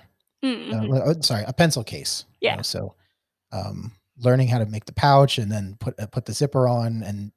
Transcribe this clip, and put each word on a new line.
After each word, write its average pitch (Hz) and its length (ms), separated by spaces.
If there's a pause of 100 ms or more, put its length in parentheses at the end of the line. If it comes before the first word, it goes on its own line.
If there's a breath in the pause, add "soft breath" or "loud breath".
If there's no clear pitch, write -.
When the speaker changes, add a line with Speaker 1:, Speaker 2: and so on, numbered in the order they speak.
(440)
Speaker 1:
Mm, 254 280
Speaker 2:
Uh, - 40
Speaker 1:
mm-hmm. 107 140
Speaker 2:
well, 135 200
uh, 165 120
sorry, 98 260
a 127 60
pencil 151 300
case, - 420 (160)
you 220 80
Speaker 1:
Yeah. - 80
Speaker 2:
know, 101 40
so, 92 340 (560)
um, 98 420 (240)
learning 127 300
how 120 120
to 110 60
make 107 200
the - 80
pouch 139 440
and 104 140
then 101 280
put, - 200
uh, 104 80
put - 180
the 104 80
zipper 135 340
on 113 360
and 101 340